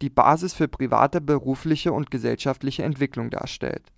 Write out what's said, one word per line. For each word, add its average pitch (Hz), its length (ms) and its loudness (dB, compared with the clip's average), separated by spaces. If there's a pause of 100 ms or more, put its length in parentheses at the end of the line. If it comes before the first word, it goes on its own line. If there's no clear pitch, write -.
die 139 100 -4
Basis 160 420 4
für 156 140 0
private, 135 540 0
berufliche 147 720 0
und 143 180 -4
gesellschaftliche 127 720 -4
Entwicklung 135 480 -4
darstellt. - 520 -8 (140)